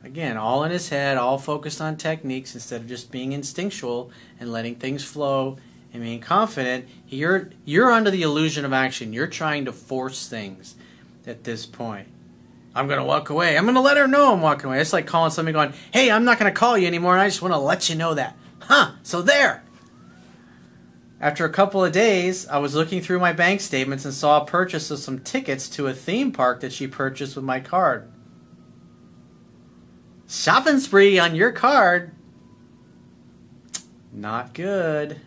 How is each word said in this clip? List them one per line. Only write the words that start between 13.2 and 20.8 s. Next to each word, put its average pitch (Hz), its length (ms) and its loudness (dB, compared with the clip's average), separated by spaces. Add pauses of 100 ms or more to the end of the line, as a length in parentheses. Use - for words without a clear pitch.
away. 156 280 2
I'm 190 80 2
gonna 254 160 4
let 285 140 6
her 285 100 4
know 269 260 6
I'm 185 80 2
walking 143 260 2
away." 131 140 0
It's 156 120 0
like 165 140 0
calling 165 260 2
somebody 160 200 -2
going, 147 200 2 (180)
"Hey, 254 200 4
I'm 220 140 4
not 240 140 6
gonna 202 140 2
call 233 260 4
you 180 80 4
anymore, 170 280 2
and 190 60 6
I 202 80 6
just - 140 -2
wanna 175 160 0
let 156 300 0
you 165 80 -2
know 165 180 0
that." 131 220 -4 (240)
Huh, 277 320 4 (100)
so 175 200 -4
there. 277 420 2 (1600)